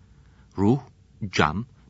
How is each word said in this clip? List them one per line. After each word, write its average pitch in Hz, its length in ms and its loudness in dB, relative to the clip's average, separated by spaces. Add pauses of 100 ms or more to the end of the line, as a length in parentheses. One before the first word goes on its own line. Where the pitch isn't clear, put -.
(580)
Ruh, 110 220 2 (480)
can, 90 380 0 (240)